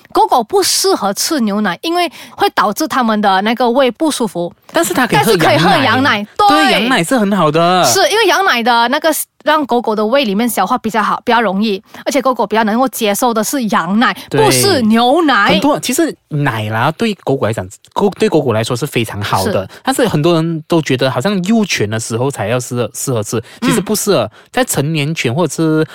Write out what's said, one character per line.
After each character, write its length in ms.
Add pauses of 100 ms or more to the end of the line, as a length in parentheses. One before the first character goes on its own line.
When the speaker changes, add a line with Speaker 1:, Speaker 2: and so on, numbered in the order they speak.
(120)
Speaker 1:
狗 140
狗 160
不 180
适 340
合 200
吃 260
牛 200
奶， 200
因 140
为 160 (260)
会 140
导 220
致 160
它 160
们 160
的 220
那 120
个 160
胃 220
不 180
舒 160
服。 260 (200)
Speaker 2:
但 120
是 80
它 140
可 80
以 60
喝 40
Speaker 1:
但 80
是 60
可 160
以 40
喝 120
羊 100
奶。 40
Speaker 2:
羊 180
奶。 240 (100)
Speaker 1:
对。 120
Speaker 2:
对， 240
羊 160
奶 160
是 120
很 200
好 140
的。 340
Speaker 1:
是， 160 (100)
因 80
为 80
羊 180
奶 160
的 280
那 100
个 160 (300)
让 200
狗 160
狗 140
的 100
胃 200
里 100
面 140
消 180
化 120
比 120
较 100
好， 240
比 60
较 100
容 220
易， 180 (240)
而 60
且 100
狗 140
狗 100
比 120
较 80
能 120
够 120
接 260
受 180
的 120
是 220
羊 340
奶， 120 (160)
Speaker 2:
对。 160
Speaker 1:
不 60
是 320
牛 400
奶。 280
Speaker 2:
很 100
多， 180
其 160
实 180 (180)
奶 400
啦， 280
对 240
狗 140
狗 100
来 60
讲， 120 (280)
狗， 260
对 100
狗 140
狗 100
来 120
说 120
是 80
非 200
常 180
好 220
的。 180
Speaker 1:
是。 220
Speaker 2:
但 100
是 140
很 120
多 140
人 320
都 160
觉 140
得 120
好 120
像 240
幼 200
犬 240
的 120
时 180
候 100
才 200
要 100
适 160
合， 180
适 200
合 100
吃， 180 (220)
其 80
实 100
不 140
适 160
合， 120
Speaker 1:
嗯。 80 (200)
Speaker 2:
在 140
成 280
年 220
犬 180
或 140
者 80
是 400